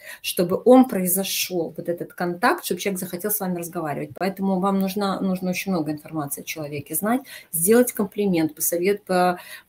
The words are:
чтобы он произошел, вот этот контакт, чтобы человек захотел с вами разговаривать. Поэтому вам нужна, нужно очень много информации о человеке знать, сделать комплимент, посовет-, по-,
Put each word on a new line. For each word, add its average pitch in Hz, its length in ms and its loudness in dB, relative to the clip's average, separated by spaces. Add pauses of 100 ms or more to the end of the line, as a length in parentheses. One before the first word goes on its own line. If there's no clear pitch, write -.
(220)
чтобы 180 420 -2
он 254 240 10
произошел, 185 880 -2
вот 165 140 -10
этот 170 240 -6
контакт, 180 500 0
чтобы 180 160 -4
человек 190 200 -4
захотел 185 300 -6
с - 100 -2
вами 180 180 -4
разговаривать. 156 600 -6
Поэтому 190 420 0
вам 196 200 2
нужна, 196 400 -2
нужно 185 300 0
очень 180 220 -2
много 156 200 0
информации 151 500 -8
о - 20 -16
человеке 147 500 -8
знать, 226 280 0 (300)
сделать 226 400 4
комплимент, 196 640 0
посовет-, 185 500 0
по-, 180 340 2 (300)